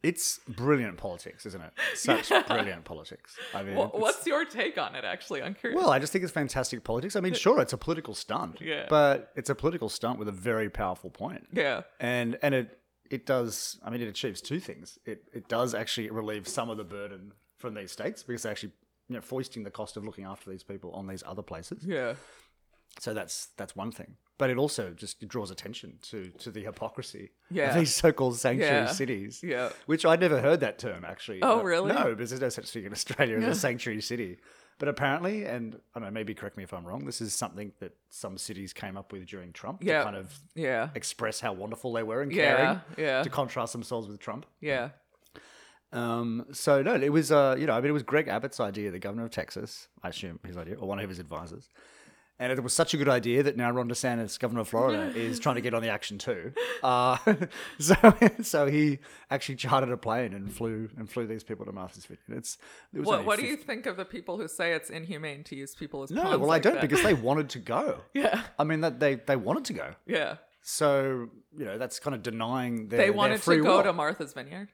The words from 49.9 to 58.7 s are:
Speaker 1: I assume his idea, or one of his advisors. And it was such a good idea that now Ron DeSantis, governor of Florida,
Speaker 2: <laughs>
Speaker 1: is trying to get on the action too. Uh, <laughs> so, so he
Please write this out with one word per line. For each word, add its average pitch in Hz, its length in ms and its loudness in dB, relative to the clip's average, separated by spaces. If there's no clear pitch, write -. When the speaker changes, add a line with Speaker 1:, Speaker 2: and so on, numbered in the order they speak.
Speaker 1:
I 90 60 -8
assume 85 360 -10
his 87 120 -12
idea, 87 200 -8
or 95 120 -8
one 98 100 -4
of 98 100 -6
his 90 100 -10
advisors. 82 500 -10
And 127 140 0
it 131 100 0
was 117 120 -2
such - 180 4
a 160 60 0
good 143 100 4
idea 123 360 6
that 139 120 2
now 120 140 2
Ron 123 180 0
DeSantis, 117 500 -2
governor 117 220 0
of 107 80 -4
Florida, 127 420 2
Speaker 2:
<laughs> - 60 -6
Speaker 1:
is 117 240 -2
trying 131 140 2
to 120 80 -2
get 117 100 0
on 117 80 0
the 113 80 -2
action 104 300 -4
too. 123 340 -6
Uh, 127 340 6
<laughs> - 220 -12
so, 156 160 8
so 147 240 2
he 147 320 4